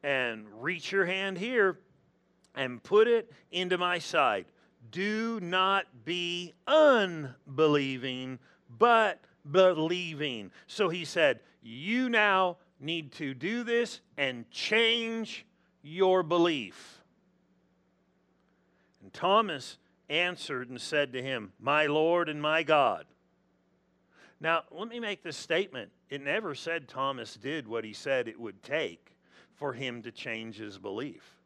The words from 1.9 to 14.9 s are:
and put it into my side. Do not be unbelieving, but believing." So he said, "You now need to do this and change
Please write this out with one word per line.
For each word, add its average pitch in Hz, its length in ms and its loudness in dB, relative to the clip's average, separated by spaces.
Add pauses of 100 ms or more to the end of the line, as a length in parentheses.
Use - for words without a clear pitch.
and 123 280 -4
put 226 240 6
it 226 240 0 (200)
into 180 260 -2
my 175 220 0
side. 117 460 2 (460)
Do 220 480 -4
not 180 640 0
be 175 480 -6 (140)
unbelieving, 143 1700 2 (300)
but 220 540 4 (260)
believing." 160 1000 2 (160)
So 196 220 0
he 170 160 -6
said, 143 360 2 (200)
"You 190 480 -4
now 190 480 4 (220)
need 156 340 -6
to 139 200 -6
do 202 300 -4
this 233 360 -2 (160)
and 127 360 -4
change 226 920 -2 (360)